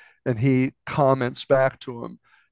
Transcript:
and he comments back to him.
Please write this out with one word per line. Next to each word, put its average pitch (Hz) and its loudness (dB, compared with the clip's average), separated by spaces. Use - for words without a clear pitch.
and 120 -2
he 131 2
comments 131 0
back 131 0
to 117 -12
him. 120 -14